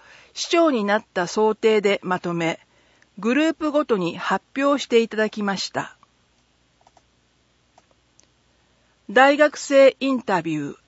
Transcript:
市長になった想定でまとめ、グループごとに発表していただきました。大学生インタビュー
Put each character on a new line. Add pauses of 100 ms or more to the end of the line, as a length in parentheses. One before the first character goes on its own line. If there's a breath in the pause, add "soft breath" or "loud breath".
(320 soft breath)
市
長
に
な
っ (100)
た
想
定
で
ま
と
め、 (600 soft breath)
グ
ル
ー
プ
ご
と
に
発 (120)
表
し
て
い
た
だ
き
ま
し
た。 (3250)
大
学
生
イ
ン
タ
ビ
ュ
ー (100)